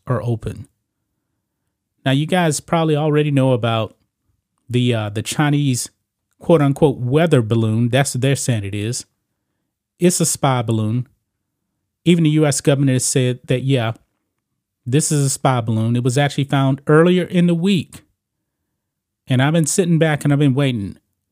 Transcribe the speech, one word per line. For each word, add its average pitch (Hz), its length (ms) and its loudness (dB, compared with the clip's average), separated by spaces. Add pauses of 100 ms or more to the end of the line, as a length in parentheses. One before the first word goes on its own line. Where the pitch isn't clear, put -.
are 127 160 -2
open. 113 420 -8 (1400)
Now, 135 60 0
you 143 160 0
guys 175 320 0
probably 160 380 -2
already 151 340 0
know 135 220 2
about 113 440 -2 (720)
the, 123 240 0
uh, 107 180 -4
the 104 120 -6
Chinese 147 680 -2 (500)
quote-unquote 143 580 2
weather 143 440 2
balloon. 113 480 0
That's 135 260 0
what 120 60 -2
they're 135 120 0
saying 117 300 -4
it 98 100 -8
is. 107 320 -6 (960)
It's 175 180 2
a 165 80 0
spy 131 360 -2
balloon. 110 440 -2 (1000)
Even 170 200 4
the 151 60 2
U 151 140 2
S 143 160 0
government 139 300 2
has 127 140 0
said 127 400 -2
that, 131 180 -2
yeah, 123 300 0 (920)
this 135 280 0
is 143 120 0
a 135 60 0
spy 131 300 -2
balloon. 113 340 -2
It 120 80 0
was 127 160 0
actually 143 240 -2
found 135 460 0
earlier 175 340 4
in 175 240 0
the 175 80 2
week. 175 480 -2 (1300)
And 127 120 2
I've 143 120 2
been 165 140 2
sitting 170 340 0
back 151 240 0
and 147 80 2
I've 143 80 0
been 143 140 2
waiting. 123 440 -4 (340)